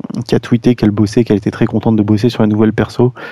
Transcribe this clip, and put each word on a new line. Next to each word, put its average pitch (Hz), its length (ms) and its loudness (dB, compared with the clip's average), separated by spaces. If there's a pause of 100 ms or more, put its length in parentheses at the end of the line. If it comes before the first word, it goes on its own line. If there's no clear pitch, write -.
(260)
qui - 80 -2
a 120 60 2
tweeté 123 340 0
qu'elle 104 160 0
bossait, 107 340 2
qu'elle 104 140 2
était - 120 -4
très - 160 -2
contente 113 300 0
de 107 60 4
bosser 107 280 2
sur 113 140 0
une 107 60 2
nouvelle 107 220 2
perso. 113 400 0 (200)